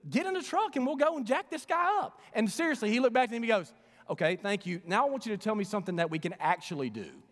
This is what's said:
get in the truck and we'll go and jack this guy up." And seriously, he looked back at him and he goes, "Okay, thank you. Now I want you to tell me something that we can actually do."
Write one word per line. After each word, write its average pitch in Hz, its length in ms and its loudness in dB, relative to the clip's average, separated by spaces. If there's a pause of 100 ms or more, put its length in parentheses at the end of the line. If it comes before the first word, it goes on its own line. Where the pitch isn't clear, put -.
get 226 160 0
in 381 80 -2
the 359 100 -4
truck 381 320 0
and 254 100 2
we'll 277 120 0
go 311 180 2
and 269 100 -4
jack 269 240 0
this 311 160 -8
guy 349 360 2
up." - 180 -6 (140)
And 214 180 2
seriously, 294 400 0
he 240 80 4
looked 247 140 4
back 254 160 4
at - 20 -6
him 233 60 -6
and 233 80 -2
he 226 40 0
goes, 202 240 0 (360)
"Okay, 170 260 2
thank 202 300 -2
you. 175 200 -4
Now 202 220 2
I - 20 0
want 269 160 -6
you 220 100 -2
to 196 60 -10
tell 220 140 0
me 208 80 -2
something 190 320 -4
that 170 140 2
we 156 100 -2
can 175 140 -4
actually 156 560 -2
do." 104 200 -8 (220)